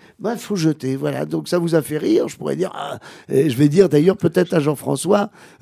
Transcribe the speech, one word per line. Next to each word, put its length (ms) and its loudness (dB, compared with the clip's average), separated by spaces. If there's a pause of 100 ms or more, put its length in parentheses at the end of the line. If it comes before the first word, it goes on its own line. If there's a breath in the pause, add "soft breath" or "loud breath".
(200 soft breath)
ben, 160 -4
faut 200 -6
jeter, 400 0
voilà. 300 -4
Donc 220 -6
ça 100 0
vous 160 0
a 80 4
fait 160 -4
rire, 300 2
je 100 -12
pourrais 180 -4
dire, 200 -2
ah, 240 -10 (280 loud breath)
et 220 2
je 80 -2
vais 120 6
dire 200 2
d'ailleurs 280 4
peut-être 360 0
à 60 4
Jean-François, 720 0 (300 loud breath)